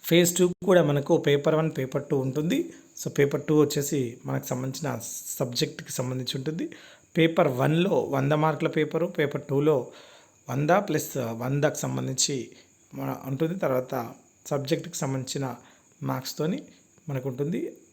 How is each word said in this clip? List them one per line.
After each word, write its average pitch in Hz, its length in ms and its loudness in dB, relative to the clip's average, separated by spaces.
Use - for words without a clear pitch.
ఫేజ్ 170 300 6
టూ 180 80 6
కూడా 180 120 8
మనకు 143 220 2
పేపర్ 143 320 4
వన్, 160 100 2
పేపర్ 135 300 -2
టూ 151 60 2
ఉంటుంది. 151 320 0
So, 151 160 -4
పేపర్ 143 320 2
టూ 156 60 6
వచ్చేసి 147 340 -2
మనకు 135 220 -4
సంబంధించిన 131 380 -4
సబ్జెక్ట్కి 127 600 -4
సంబంధించి 127 400 -4
ఉంటుంది. 156 260 -4
పేపర్ 165 400 4
వన్లో 160 340 2
వంద 135 180 2
మార్కుల 156 340 0
పేపరు, 156 280 0
పేపర్ 139 320 0
టూలో 143 260 4
వంద 143 220 0
ప్లస్ 151 240 -2
వందకు 143 420 0
సంబంధించి 131 520 -2
మన 135 100 -4
ఉంటుంది. 165 260 -2
తర్వాత 127 260 0
సబ్జెక్ట్కి 147 500 -2
సంబంధించిన 135 420 -4
మార్క్స్తోని 151 500 -4
మనకు 135 220 -4
ఉంటుంది. 151 280 -2